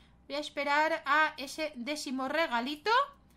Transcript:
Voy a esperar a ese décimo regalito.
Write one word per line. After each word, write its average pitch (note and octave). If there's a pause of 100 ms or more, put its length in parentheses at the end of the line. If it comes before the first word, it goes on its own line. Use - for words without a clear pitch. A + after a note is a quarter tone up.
(260)
Voy C#4
a D4
esperar D4
a D4+
ese D4
décimo C4
regalito. D4 (460)